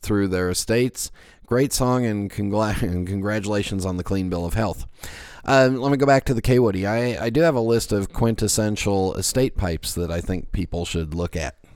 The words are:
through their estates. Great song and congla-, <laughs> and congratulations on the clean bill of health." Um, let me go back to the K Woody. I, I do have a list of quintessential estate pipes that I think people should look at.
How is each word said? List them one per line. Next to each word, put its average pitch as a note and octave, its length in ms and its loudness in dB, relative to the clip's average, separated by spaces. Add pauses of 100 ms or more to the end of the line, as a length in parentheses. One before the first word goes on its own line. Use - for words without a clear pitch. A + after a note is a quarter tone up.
through G2+ 260 0
their F2+ 220 0
estates. A#2 640 -2 (340)
Great B2+ 260 2
song B2+ 340 2
and G#2 240 -2
congla-, G#2 520 0
<laughs> - 0 -
and F2+ 260 0
congratulations G2+ 800 -2
on F#2 100 -2
the F2+ 80 -4
clean F#2+ 260 -2
bill F2 160 -2
of F2 100 -4
health." G#2+ 300 -2 (600)
Um, C3 320 6
let C#3 160 2
me C#3+ 40 2
go C#3 80 2
back C3+ 200 6
to B2+ 80 0
the A2+ 80 0
K B2 180 4
Woody. G2+ 260 2
I, A2+ 400 0
I A#2 40 0
do A#2 100 0
have D#3+ 160 4
a B2 60 2
list A2+ 320 2
of G2+ 180 0
quintessential G#2+ 1040 0
estate B2+ 400 0
pipes - 380 -2
that E2+ 180 -4
I E2+ 80 -2
think F2 320 -4
people E2+ 320 -4
should E2 300 -4
look E2+ 240 -4
at. D2 180 -6 (200)